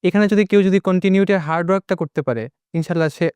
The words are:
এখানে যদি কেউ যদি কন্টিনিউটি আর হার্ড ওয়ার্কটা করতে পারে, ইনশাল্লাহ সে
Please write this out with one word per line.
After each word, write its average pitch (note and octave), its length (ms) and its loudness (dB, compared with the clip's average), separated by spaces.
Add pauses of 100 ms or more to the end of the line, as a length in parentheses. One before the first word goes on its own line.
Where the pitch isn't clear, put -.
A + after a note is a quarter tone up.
এখানে G3+ 260 2
যদি G#3 160 2
কেউ G3+ 180 2
যদি F#3+ 180 2
কন্টিনিউটি F#3+ 540 2
আর F#3 60 0
হার্ড E3 300 -4
ওয়ার্কটা F#3+ 260 -2
করতে D#3 260 -6
পারে, A#2 260 -4 (260)
ইনশাল্লাহ E3 340 -2
সে E3 280 -2